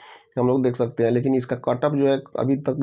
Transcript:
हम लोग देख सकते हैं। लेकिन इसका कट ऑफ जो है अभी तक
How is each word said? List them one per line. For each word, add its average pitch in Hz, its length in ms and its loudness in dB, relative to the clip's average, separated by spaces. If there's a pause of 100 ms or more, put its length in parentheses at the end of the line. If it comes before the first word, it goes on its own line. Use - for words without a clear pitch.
(380)
हम 123 80 2
लोग 127 180 2
देख 123 120 0
सकते 120 280 -2
हैं। 113 60 2
लेकिन 123 240 2
इसका 127 220 -2
कट 123 280 -2
ऑफ 147 80 0
जो 139 160 2
है 135 140 0 (160)
अभी 139 180 0
तक 143 260 -4